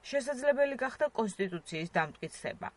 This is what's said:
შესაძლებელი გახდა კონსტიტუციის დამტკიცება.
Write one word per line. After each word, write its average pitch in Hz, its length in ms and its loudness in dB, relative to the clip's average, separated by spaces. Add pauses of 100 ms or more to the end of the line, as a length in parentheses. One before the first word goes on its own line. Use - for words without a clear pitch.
შესაძლებელი 277 720 2
გახდა 262 280 0 (120)
კონსტიტუციის 180 760 -2
დამტკიცება. - 800 -4